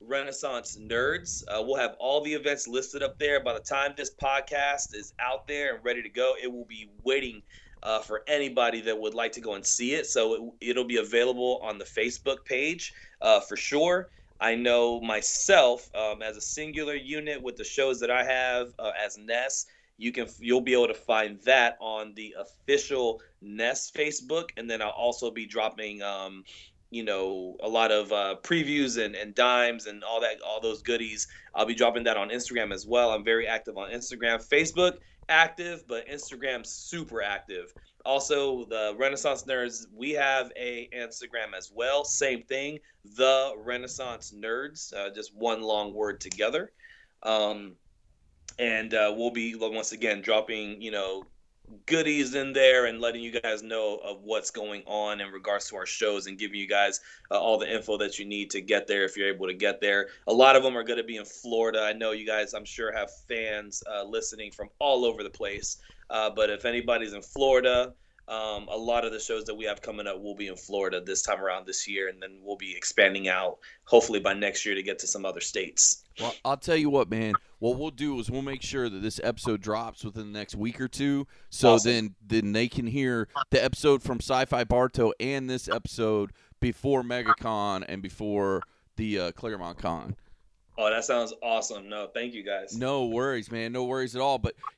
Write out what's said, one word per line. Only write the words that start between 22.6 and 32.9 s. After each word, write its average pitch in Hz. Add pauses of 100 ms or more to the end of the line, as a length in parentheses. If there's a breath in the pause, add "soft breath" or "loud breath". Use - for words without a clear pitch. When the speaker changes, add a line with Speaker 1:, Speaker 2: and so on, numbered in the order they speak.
Speaker 1:
Ness 110
Facebook, 151
and 117
then 110
I'll 107
also 120
be 110
dropping, 107
um, 95 (440 loud breath)
you 117
know, 95
a 104
lot 113
of, 107
uh, 98
previews 143
and, 104
and 104
dimes 120
and 104
all 113
that, 110
all 110
those 110
goodies. 113 (260 loud breath)
I'll 107
be 113
dropping 117
that 113
on 104
Instagram 120
as 95
well. 120